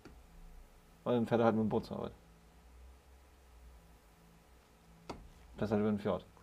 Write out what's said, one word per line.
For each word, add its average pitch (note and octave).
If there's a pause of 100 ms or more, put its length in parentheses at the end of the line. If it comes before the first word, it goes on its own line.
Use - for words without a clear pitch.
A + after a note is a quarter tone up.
(1040)
Und A#2+
dann A#2
fährt A2+
er A#2
halt A2
mit A2
dem G#2+
Boot A2+
zur -
Arbeit. - (3500)
Fährt G#2+
halt G#2
über G#2+
den G#2
Fjord. F#2+ (180)